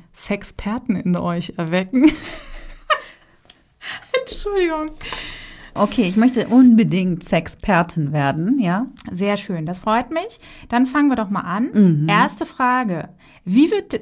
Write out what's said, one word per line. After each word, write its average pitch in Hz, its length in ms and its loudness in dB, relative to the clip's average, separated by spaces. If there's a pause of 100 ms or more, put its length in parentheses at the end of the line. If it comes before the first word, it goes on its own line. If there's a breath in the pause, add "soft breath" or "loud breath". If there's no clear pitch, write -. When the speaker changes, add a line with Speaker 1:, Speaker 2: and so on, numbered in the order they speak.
(140 soft breath)
Speaker 1:
Sexperten - 800 -6
in 180 220 -2
euch 175 400 -6
erwecken. 190 580 2
<laughs> - 60 -12 (2000 loud breath)
Entschuldigung. 339 680 -4 (840 loud breath)
Speaker 2:
Okay, 214 280 0
ich 185 140 0
möchte 233 320 2
unbedingt 185 800 4
Sexpertin 170 840 0
werden, 156 480 0
ja? 190 260 0 (240)
Speaker 1:
Sehr 202 260 -2
schön, 175 300 -6
das 180 120 -8
freut 233 320 -2
mich. 339 300 -8 (280 loud breath)
Dann 247 180 2
fangen 285 220 2
wir 254 80 2
doch 214 140 -4
mal 202 100 -2
an. 208 320 -4
Speaker 2:
Mhm. 165 360 4
Speaker 1:
Erste 247 360 2
Frage. 247 640 -2 (360 soft breath)
Wie 262 260 4
wird - 320 -2